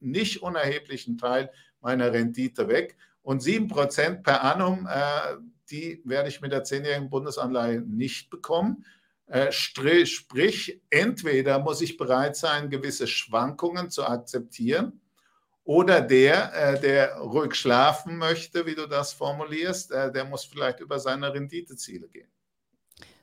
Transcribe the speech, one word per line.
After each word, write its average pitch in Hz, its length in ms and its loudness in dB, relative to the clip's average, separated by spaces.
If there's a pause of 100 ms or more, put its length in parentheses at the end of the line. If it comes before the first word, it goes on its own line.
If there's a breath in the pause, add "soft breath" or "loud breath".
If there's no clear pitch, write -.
nicht 165 420 -2
unerheblichen 143 760 -4
Teil 131 320 0 (320 soft breath)
meiner 123 300 0
Rendite 117 560 0
weg. - 280 0 (260 soft breath)
Und 135 200 -2
sieben 208 260 0
Prozent 156 540 0
per 135 200 4
annum, 180 480 0
äh, 147 460 -2 (340)
die 160 340 -10
werde 139 260 -2
ich - 100 -12
mit 139 120 -6
der 135 120 -2
zehnjährigen 143 460 -4
Bundesanleihe 123 720 -2
nicht 120 480 -6
bekommen. - 560 -2 (420 soft breath)
Äh, 139 220 2
stri-, 165 560 2
sprich, - 760 -2 (100)
entweder 139 680 2
muss 143 220 -2
ich - 160 -2
bereit 135 400 0
sein, 147 340 -2
gewisse 139 380 -4
Schwankungen 170 800 -2
zu - 160 -4
akzeptieren, 123 920 -4 (640)
oder 175 360 6
der, 139 540 6
äh, 139 260 2
der 139 360 4
ruhig 139 400 -2
schlafen 147 640 4
möchte, 165 480 -2
wie 156 100 -6
du 156 100 -8
das 143 260 -2
formulierst, 151 800 -6
äh, 135 220 -2
der 131 120 -4
muss 135 200 -10
vielleicht 135 340 -4
über 143 220 -6
seine 139 340 -4
Renditeziele 143 720 -12
gehen. - 220 -20 (960 soft breath)